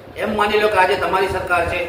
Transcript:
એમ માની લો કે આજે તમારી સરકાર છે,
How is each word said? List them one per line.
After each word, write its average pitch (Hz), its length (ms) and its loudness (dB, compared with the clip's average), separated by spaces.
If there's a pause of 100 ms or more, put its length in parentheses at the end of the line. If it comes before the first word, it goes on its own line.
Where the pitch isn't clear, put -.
(160)
એમ 202 200 -4
માની 208 260 2
લો 214 60 4
કે 208 100 2
આજે 185 180 4
તમારી 185 360 0
સરકાર 175 380 0
છે, 175 80 -4 (100)